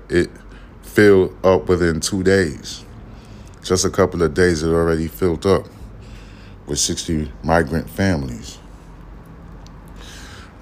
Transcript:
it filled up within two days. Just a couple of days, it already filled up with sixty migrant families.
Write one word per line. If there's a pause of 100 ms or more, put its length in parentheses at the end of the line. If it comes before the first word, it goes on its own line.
(100)
it (540)
filled
up
within
two
days. (800)
Just
a
couple
of
days,
it
already
filled
up (1000)
with
sixty (100)
migrant
families. (2000)